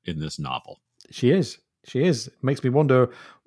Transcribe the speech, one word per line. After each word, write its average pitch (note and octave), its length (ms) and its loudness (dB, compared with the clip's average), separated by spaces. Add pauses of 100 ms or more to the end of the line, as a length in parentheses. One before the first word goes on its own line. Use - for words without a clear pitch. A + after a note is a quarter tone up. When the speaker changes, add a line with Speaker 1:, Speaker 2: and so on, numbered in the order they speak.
Speaker 1:
in E2 140 -8
this D#2 180 -10
novel. - 440 -10 (280)
Speaker 2:
She B2+ 220 0
is. F3+ 260 0 (260)
She B2+ 200 -4
is. D#3+ 240 0
It - 160 -16
makes C3+ 200 -2
me C3 60 0
wonder B2+ 420 4 (360)